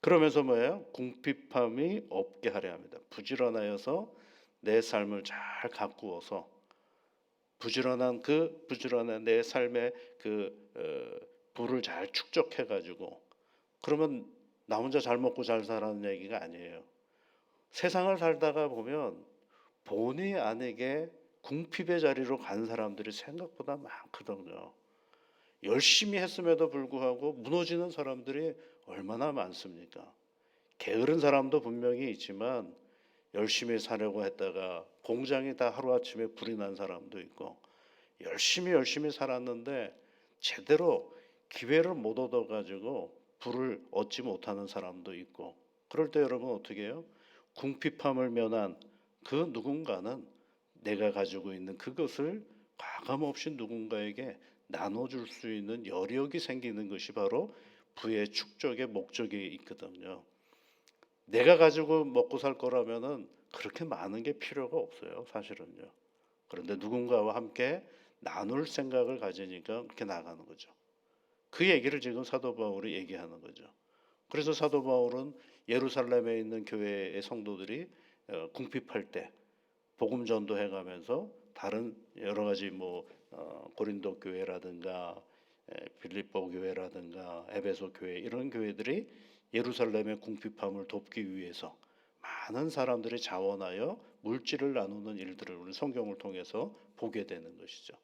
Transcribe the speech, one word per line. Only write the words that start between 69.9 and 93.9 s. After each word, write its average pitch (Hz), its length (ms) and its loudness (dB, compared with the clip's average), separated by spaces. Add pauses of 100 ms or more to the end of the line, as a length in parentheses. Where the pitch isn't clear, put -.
나가는 82 400 -8
거죠. - 260 -20 (800)
그 180 180 4
얘기를 143 320 6
지금 123 220 -4
사도 131 320 -2
바울이 98 400 -2
얘기하는 87 460 -10
거죠. 80 240 -20 (640)
그래서 151 240 0
사도 147 300 4
바울은 127 520 2 (340)
예루살렘에 120 720 4
있는 110 260 -4
교회의 101 580 -2
성도들이, 107 640 -6 (400)
어, 82 240 -6
궁핍할 - 580 -6
때 - 200 -8 (640)
복음 120 280 0
전도해가면서 104 1040 -2 (260)
다른 110 420 -4 (220)
여러 104 260 -2
가지 98 260 0
뭐, 90 360 -8 (240)
어, 80 460 -12
고린도 101 440 -4
교회라든가, 90 1000 -8 (520)
에, - 20 -12 (260)
빌립보 90 500 -6
교회라든가 90 1000 -8
에베소 98 420 -4
교회, 90 260 -8
이런 127 320 -6
교회들이 113 580 -2 (460)
예루살렘의 110 640 2
궁핍함을 101 680 -6
돕기 101 500 -6
위해서 87 400 -10 (440)
많은 143 500 -4
사람들이 120 500 0
자원하여 98 800 -2 (240)